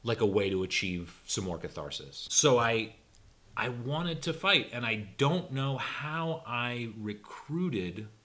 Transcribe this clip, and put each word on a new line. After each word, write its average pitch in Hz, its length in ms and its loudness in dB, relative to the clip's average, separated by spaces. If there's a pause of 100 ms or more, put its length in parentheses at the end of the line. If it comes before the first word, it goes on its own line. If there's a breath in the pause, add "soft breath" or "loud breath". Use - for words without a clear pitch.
like 117 200 2
a 110 40 6
way 98 220 4
to 95 140 2
achieve 90 640 -2
some - 180 -2
more 87 140 -2
catharsis. 73 720 -10
So 135 280 6
I, 113 360 2 (640)
I 113 120 0
wanted 143 540 -4
to 165 100 -2
fight, 165 400 2
and 120 120 -4
I 110 220 0 (100)
don't 165 360 4
know 135 260 0
how 160 680 -4
I 120 440 -2 (100)
recruited 107 1080 -4 (160)